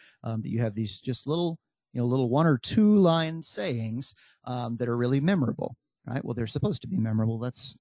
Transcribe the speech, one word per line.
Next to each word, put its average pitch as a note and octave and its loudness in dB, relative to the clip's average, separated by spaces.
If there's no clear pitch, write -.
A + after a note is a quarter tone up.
um, A2+ -4
that - -8
you A2+ -2
have A2 -2
these G#2+ -4
just - -6
little, E3 -2
you B2+ -4
know, A#2+ 0
little B2 2
one C#3+ 4
or C#3+ 4
two G#3 4
line E3 4
sayings, B2 -4
um, B2 -6
that A#2+ -2
are A#2 0
really B2 2
memorable, D#3 0
right? A#2+ -6
Well, A#2+ -4
they're A#2 -4
supposed F#3 -2
to A#2 -12
be C#3+ -4
memorable. A2+ 0
That's, - -6